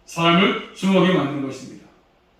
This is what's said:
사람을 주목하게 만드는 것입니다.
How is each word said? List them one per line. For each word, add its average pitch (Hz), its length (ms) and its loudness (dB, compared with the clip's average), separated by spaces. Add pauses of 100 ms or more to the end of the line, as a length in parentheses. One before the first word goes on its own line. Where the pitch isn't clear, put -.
사람을 170 720 0
주목하게 185 400 2
만드는 139 280 -2
것입니다. - 440 -12 (540)